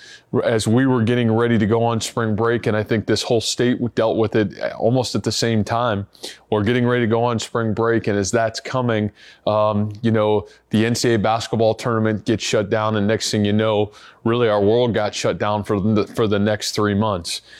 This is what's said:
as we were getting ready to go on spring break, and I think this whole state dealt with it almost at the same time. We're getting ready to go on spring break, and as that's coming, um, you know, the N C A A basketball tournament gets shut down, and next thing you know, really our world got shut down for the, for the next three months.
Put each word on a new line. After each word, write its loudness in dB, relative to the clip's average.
as 0
we 4
were 2
getting 2
ready 2
to 2
go 2
on 0
spring -4
break, 0
and 2
I 0
think -2
this 0
whole 0
state -2
dealt 0
with 0
it -2
almost -2
at -4
the -2
same 0
time. -2
We're 0
getting 2
ready 2
to 0
go 2
on 0
spring -4
break, 0
and 0
as -2
that's 0
coming, -2
um, 0
you 0
know, 2
the 2
N 0
C 0
A 4
A 2
basketball 0
tournament -2
gets -2
shut 0
down, 0
and 0
next -2
thing 2
you 2
know, 0
really 2
our 2
world 4
got -2
shut -2
down -2
for -2
the, 0
for -2
the 0
next -2
three 0
months. -2